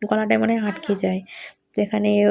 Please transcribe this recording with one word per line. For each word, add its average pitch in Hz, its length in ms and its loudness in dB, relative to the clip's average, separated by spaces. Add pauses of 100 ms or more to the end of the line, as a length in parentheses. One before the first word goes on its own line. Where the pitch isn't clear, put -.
গলাটায় 214 340 2
মনে 220 140 2
হয় 226 120 -2
আটকে 208 300 -4
যায়। 190 260 -2 (540)
তো - 60 -2
এখানে 208 280 0 (220)